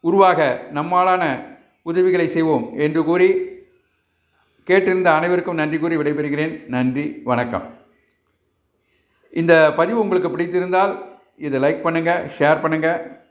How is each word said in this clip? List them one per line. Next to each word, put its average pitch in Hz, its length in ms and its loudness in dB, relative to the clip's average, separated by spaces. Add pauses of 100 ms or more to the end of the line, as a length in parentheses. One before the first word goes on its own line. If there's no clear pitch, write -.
உருவாக 170 600 2 (140)
நம்மாலான 180 480 0 (600)
உதவிகளை 185 440 0
செய்வோம் 156 500 0
என்று 151 280 0
கூறி 180 560 0 (1040)
கேட்டிருந்த 185 400 2
அனைவருக்கும் 175 480 0
நன்றி 156 240 -2
கூறி 165 180 -2
விடைபெறுகிறேன். 151 720 -4
நன்றி, 127 580 -2
வணக்கம். 120 380 -2 (1700)
இந்த 160 460 4
பதிவு 185 240 0
உங்களுக்கு 185 300 0
பிடித்திருந்தால் 180 760 -2 (320)
இதை 135 240 -4
லைக் 139 200 0
பண்ணுங்க, 165 420 -2 (160)
ஷேர் 151 220 2
பண்ணுங்க 160 420 -2 (280)